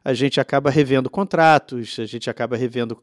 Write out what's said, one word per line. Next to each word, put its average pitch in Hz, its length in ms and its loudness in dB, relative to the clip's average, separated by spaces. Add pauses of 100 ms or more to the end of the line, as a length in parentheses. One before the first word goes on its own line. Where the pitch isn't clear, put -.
a 135 120 -2
gente 135 260 0
acaba 139 300 0
revendo 135 400 2
contratos, 160 920 0
a 113 60 -6
gente 117 240 -8
acaba 117 260 -4
revendo, 120 480 -4